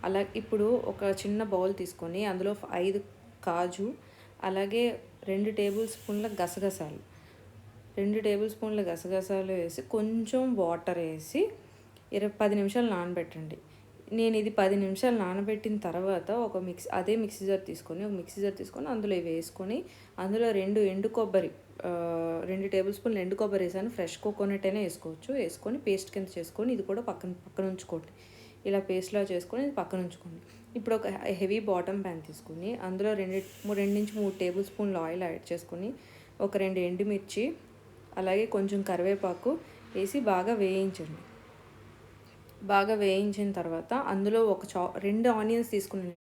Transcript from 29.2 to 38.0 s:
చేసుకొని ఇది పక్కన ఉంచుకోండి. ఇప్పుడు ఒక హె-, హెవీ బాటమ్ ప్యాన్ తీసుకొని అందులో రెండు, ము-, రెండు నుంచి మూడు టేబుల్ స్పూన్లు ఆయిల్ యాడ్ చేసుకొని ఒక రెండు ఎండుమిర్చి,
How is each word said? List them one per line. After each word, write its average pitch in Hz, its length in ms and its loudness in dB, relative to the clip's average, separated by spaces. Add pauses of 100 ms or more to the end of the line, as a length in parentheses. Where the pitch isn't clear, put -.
చేసుకొని 196 420 -2
ఇది 285 80 0
పక్కన 185 280 -2
ఉంచుకోండి. 170 420 -8 (340)
ఇప్పుడు 220 200 0
ఒక 220 120 -2
హె-, - 260 -2
హెవీ 196 260 2
బాటమ్ 196 440 0
ప్యాన్ 170 180 -6
తీసుకొని 165 540 -8
అందులో 190 380 0
రెండు, 190 540 -4
ము-, 208 60 0
రెండు 202 200 4
నుంచి 208 260 0
మూడు 196 200 2
టేబుల్ 185 260 0
స్పూన్లు 196 340 -2
ఆయిల్ 165 240 -2
యాడ్ 170 300 -4
చేసుకొని 175 400 -6 (480)
ఒక 202 160 2
రెండు 190 220 2
ఎండుమిర్చి, 202 760 0 (640)